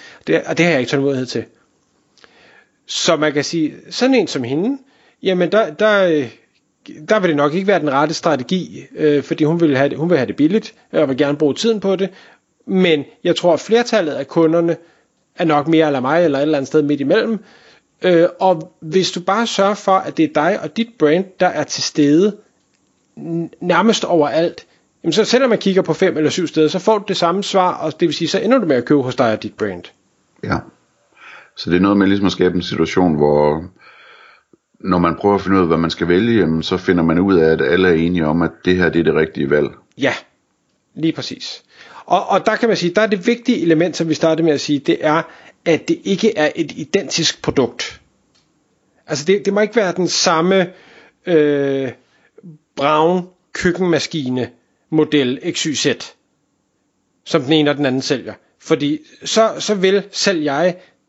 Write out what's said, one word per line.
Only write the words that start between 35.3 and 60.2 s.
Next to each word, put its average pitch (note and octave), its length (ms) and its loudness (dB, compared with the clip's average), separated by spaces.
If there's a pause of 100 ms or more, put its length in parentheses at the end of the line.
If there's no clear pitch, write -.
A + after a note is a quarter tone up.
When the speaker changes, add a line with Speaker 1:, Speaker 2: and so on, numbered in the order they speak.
Speaker 2:
at F#2+ 60 0
finde F#2 160 0
ud F#2 60 4
af, E2+ 60 2
hvad D#2+ 100 2
man E2 120 0
skal E2+ 180 -4
vælge, G#2+ 320 4
jamen, D#2+ 220 0
så F#2 140 -4
finder F2+ 280 0
man E2 140 2
ud G2 160 2
af, D#2+ 180 4
at D2 100 0
alle F2+ 260 2
er F2 40 4
enige E2 340 0
om, D#2+ 160 0
at D#2 80 -2 (140)
det F#2 120 2
her, F2 120 2
det D#2+ 120 0
er E2 40 2
det D#2 100 2
rigtige D#2 360 -2
valg. D2 180 2 (300)
Speaker 1:
Ja, B2+ 160 -2 (800)
lige D#3 180 -2
præcis. - 500 -14 (440)
Og, - 220 0
og F#3+ 180 0
der G#3+ 100 0
kan A#3 120 0
man F#3+ 80 2
sige, F3 180 -2
der G#3 80 2
er A3 40 4
det G3 200 -2
vigtige A#3 360 0
element, E3 340 2
som E3 120 -2
vi D3+ 60 -2
startede D#3+ 300 0
med D#3 80 4
at C3+ 80 -2
sige, D3 180 -2
det D#3 220 0
er, D#3 220 2 (420)
at D#3+ 240 0
det E3+ 160 -2
ikke G3 340 0
er D3+ 160 0
et D3+ 220 -6
identisk D#3+ 680 -4
produkt. - 580 -2 (1080)
Altså, C#3+ 180 -8
det, F#3+ 200 0
det G3 80 0
må G3+ 80 0
ikke G#3+ 160 -2
være F#3+ 160 2
den F3 160 -2
samme, F3+ 580 2 (600)
øh, C#3+ 640 2 (880)
brown D#3+ 520 2 (240)
køkkenmaskine D#3+ 1000 -2 (400)
model D3+ 640 0
X - 80 -6
Y D#3 120 -4
Z, - 120 -4 (1400)
som D#3+ 180 -2
den C3+ 100 -2
ene D3+ 180 4
og C#3 60 -2
den C#3+ 100 -2
anden B2+ 160 -2
sælger. A2+ 320 -6 (260)
Fordi D3 380 -2 (260)
så, A3 340 2
så - 160 -4
vil F#3+ 360 0
selv F#3 320 -2